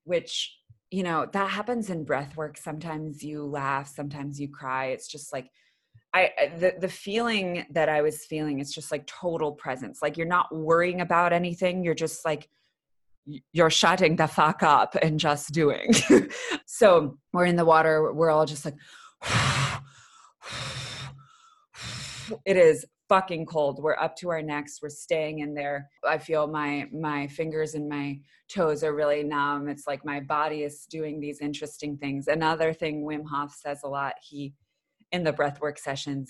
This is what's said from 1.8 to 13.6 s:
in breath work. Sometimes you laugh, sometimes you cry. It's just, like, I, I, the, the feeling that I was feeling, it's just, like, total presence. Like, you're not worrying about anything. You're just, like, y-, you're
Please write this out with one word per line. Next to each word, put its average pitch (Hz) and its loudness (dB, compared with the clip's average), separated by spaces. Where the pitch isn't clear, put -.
in 170 -4
breath 143 -4
work. 156 -8
Sometimes 156 -10
you 151 -8
laugh, 139 -4
sometimes 143 -8
you 143 -6
cry. 131 -4
It's 131 -6
just, - -14
like, 131 -8
I, 185 6
I, 143 4
the, 175 2
the 180 -2
feeling 202 -2
that 156 2
I 151 2
was 151 0
feeling, 151 -4
it's 139 -8
just, - -10
like, 147 -6
total 165 -4
presence. 127 -8
Like, 151 -4
you're 165 -2
not 175 0
worrying 170 2
about 175 4
anything. 180 0
You're 170 2
just, 160 -4
like, 151 -4
y-, 143 -14
you're 165 6